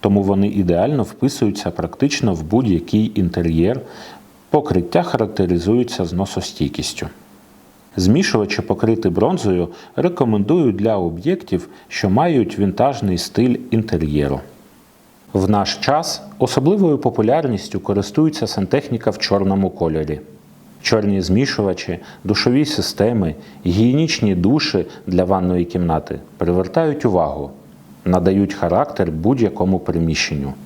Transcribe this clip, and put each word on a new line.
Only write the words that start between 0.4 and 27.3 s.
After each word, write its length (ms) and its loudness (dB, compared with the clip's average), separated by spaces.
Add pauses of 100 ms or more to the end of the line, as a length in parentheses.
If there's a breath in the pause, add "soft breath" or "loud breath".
ідеально 540 0
вписуються 680 -2
практично 640 -2
в 80 -6
будь-який 720 0
інтер'єр. 680 0 (680 loud breath)
Покриття 520 0
характеризується 1000 0
зносостійкістю. 1000 -6 (880)
Змішувачі, 680 2
покриті 460 0
бронзою, 600 0 (280 loud breath)
рекомендують 800 0
для 200 0
об'єктів, 720 -4 (200 loud breath)
що 220 -2
мають 480 2
вінтажний 600 0
стиль 380 0 (140)
інтер'єру. 680 0 (920)
В 180 2
наш 260 0
час 460 -2 (160)
особливою 600 2
популярністю 840 0
користується 680 0
сантехніка 640 -2
в 80 -8
чорному 520 0
кольорі. 500 -2 (640)
Чорні 400 2
змішувачі, 760 0 (260 loud breath)
душові 400 2
системи, 680 0 (320 loud breath)
гігієнічні 680 2
душі 520 2 (200 loud breath)
для 180 2
ванної 400 0
кімнати 540 -2 (180)
привертають 680 0
увагу, 460 0 (540)